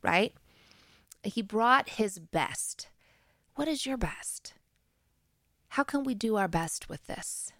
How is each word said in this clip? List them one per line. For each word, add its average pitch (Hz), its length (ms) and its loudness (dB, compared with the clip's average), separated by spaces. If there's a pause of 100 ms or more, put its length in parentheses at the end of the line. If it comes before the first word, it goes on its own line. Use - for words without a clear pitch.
right? 180 300 6 (920)
He 208 180 -2
brought 226 480 4
his 202 300 -2
best. - 720 -4 (640)
What 294 120 0
is 302 180 -2
your 262 120 -2
best? - 560 -6 (1160)
How 277 140 0
can 277 200 -2
we 262 120 0
do 220 200 2
our 196 120 4
best 165 420 -2
with - 160 -12
this? - 540 -8